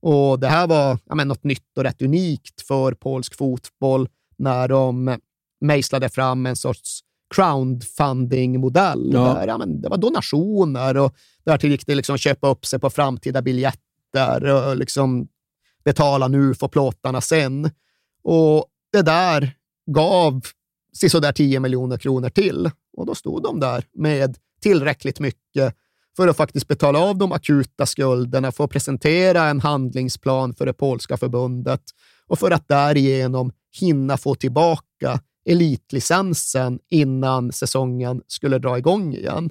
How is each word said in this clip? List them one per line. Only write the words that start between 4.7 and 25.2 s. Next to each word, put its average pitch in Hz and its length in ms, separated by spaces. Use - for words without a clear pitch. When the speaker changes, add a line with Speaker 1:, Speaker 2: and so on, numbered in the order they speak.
Speaker 1:
mejslade 139 480
fram 127 380
en 127 100
sorts - 440
crowdfunding-modell. 131 1800
Speaker 2:
Ja. 127 220
Speaker 1:
Där, - 120
ja, - 120
men - 220
det - 80
var - 80
donationer 165 1000
och 139 180
därtill 151 260
gick 139 160
det 147 80
liksom 143 200
att 131 60
köpa 139 280
upp - 180
sig 131 120
på 135 120
framtida 135 520
biljetter 131 1000
och 135 320
liksom 131 520
betala 143 440
nu 139 260
för 143 140
plåtarna 131 520
sen. 147 500
Och 156 420
det 202 100
där 160 500
gav 156 540
sisådär 151 400
tio 135 280
miljoner 127 380
kronor 127 300
till. 180 420
Och 190 100
då - 80
stod - 280
de 294 180
där 127 240
med 139 420
tillräckligt 147 580